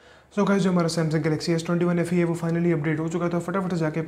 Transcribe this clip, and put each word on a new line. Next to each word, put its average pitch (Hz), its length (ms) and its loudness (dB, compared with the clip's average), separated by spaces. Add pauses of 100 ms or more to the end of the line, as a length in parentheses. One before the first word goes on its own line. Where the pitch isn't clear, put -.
(380)
So 202 100 2
guys, 196 140 4
जो 190 80 2
हमारा 175 180 2
Samsung 160 380 0
Galaxy 160 320 0
S 165 80 -6
twenty-one 175 380 0
F 170 40 -4
E 170 40 -4
है, 175 120 4
वो 170 100 0
finally 170 380 0
update 156 280 -2
हो 160 80 -4
चुका 170 160 -2
है। 170 60 -2
तो 175 100 0
फटाफट 180 300 -4
से 185 60 -2
जाके 160 320 -2